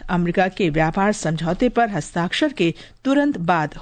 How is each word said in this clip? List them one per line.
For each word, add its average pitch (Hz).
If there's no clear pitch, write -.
अमेरिका 175
के 190
व्यापार 160
समझौते 165
पर 233
हस्ताक्षर 185
के 165
तुरंत 277
बाद 165